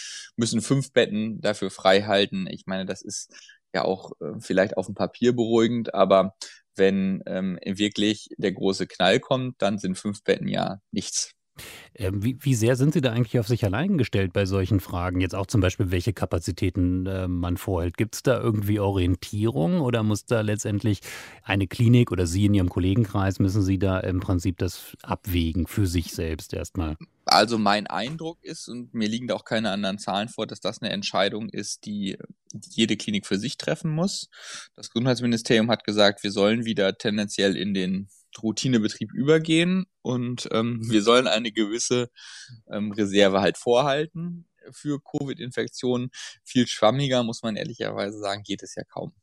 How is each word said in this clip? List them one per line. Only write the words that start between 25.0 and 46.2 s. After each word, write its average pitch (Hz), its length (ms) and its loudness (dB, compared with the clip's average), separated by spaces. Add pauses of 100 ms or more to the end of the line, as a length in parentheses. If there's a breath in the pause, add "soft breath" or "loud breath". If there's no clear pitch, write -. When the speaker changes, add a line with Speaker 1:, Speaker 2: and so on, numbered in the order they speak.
Speaker 2:
abwägen 87 640 -2
für 104 200 0
sich 87 260 -2
selbst 80 400 -6
erstmal? 82 440 -6 (280)
Speaker 1:
Also 107 320 4
mein 104 300 2
Eindruck 160 560 -8
ist, - 260 -14
und 120 240 -14
mir 110 160 -2
liegen 117 180 -6
da 107 80 -2
auch 104 120 -8
keine 113 240 -2
anderen 98 260 -4
Zahlen 101 320 -4
vor, 110 180 -6
dass - 140 -14
das 104 220 -6
eine 101 100 -4
Entscheidung 101 560 -2
ist, - 380 -10
die 104 320 -6 (340)
jede 110 460 -2
Klinik 104 260 -4
für 98 140 -2
sich 120 180 -6
treffen 160 340 -4
muss. 165 380 -4 (480 loud breath)
Das - 140 -16
Gesundheitsministerium 120 800 2
hat 107 140 0
gesagt, 104 380 2
wir 101 100 -4
sollen 107 340 2
wieder 98 320 0
tendenziell 101 580 0
in 101 160 -4
den 95 360 -2 (320)
Routinebetrieb 110 720 0
übergehen 160 720 2 (160)
und, 123 500 -4
ähm, 117 380 -2
wir 110 100 4
sollen 120 260 6
eine 110 260 0
gewisse, 117 580 -2 (600 loud breath)
ähm, 104 220 -6
Reserve 98 480 4
halt 87 160 2
vorhalten 151 880 0 (260)
für 147 280 -6
covid-Infektionen. 123 1080 -4 (340 loud breath)